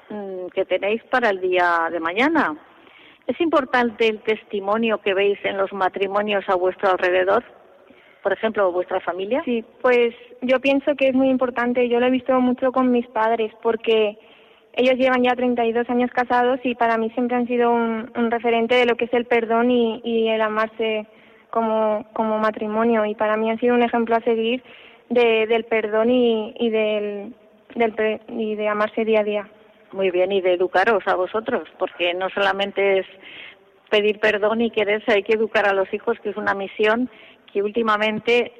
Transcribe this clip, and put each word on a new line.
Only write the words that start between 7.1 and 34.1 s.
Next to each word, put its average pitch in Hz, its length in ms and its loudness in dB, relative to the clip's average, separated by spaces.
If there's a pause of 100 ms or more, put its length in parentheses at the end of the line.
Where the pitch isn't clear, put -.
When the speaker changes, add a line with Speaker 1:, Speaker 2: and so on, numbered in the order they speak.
Speaker 1:
Por 190 120 0
ejemplo, 208 360 0
vuestra 180 300 -2
familia. 190 460 -4
Speaker 2:
Sí, 233 180 -2 (160)
pues 240 340 4 (280)
yo 254 180 2
pienso 277 340 2
que 269 140 2
es 262 60 2
muy 262 160 4
importante. 247 580 0
Yo 240 120 2
lo 247 60 2
he 254 40 4
visto 254 280 2
mucho 254 320 2
con 254 200 2
mis 240 160 2
padres, 220 440 0 (120)
porque 220 560 0 (560)
ellos 254 220 2
llevan 254 260 2
ya 247 120 2
treinta 247 300 0
y 226 80 0
dos 240 160 -2
años 247 220 0
casados 247 540 0
y 247 100 -2
para 233 240 0
mí 226 120 -2
siempre 247 260 -2
han 240 100 -2
sido 240 260 2
un, 226 420 -2
un 233 160 -2
referente 233 440 0
de 247 100 4
lo 233 120 2
que 240 100 -4
es - 80 -8
el 240 100 0
perdón 233 460 0
y, 233 340 0
y 226 240 0
el 220 140 0
amarse 220 640 -2 (440)
como, 220 600 0
como 220 260 -2
matrimonio. 214 680 0
Y 214 80 -4
para 214 240 0
mí 220 120 0
han 226 80 -2
sido 240 160 2
un 240 80 2
ejemplo 233 340 0
a 226 40 0
seguir 226 420 -2 (460)
de, 226 380 2
del 226 180 0
perdón 220 460 0
y, 233 480 2
y 233 100 0
del, 214 640 -2 (420)
del 226 200 0
pe-, 220 340 -2
y 220 260 -4
de 208 140 -2
amarse 214 380 -2
día 220 140 4
a 208 40 2
día. 208 240 -4 (440)
Speaker 1:
Muy 190 180 0
bien, 185 200 2
y 196 120 0
de 185 100 2
educaros 185 540 2
a 185 100 2
vosotros, 196 500 -4 (120)
porque 175 360 -4
no 185 160 -4
solamente 196 720 0
es 185 60 -6 (840)
pedir 208 300 0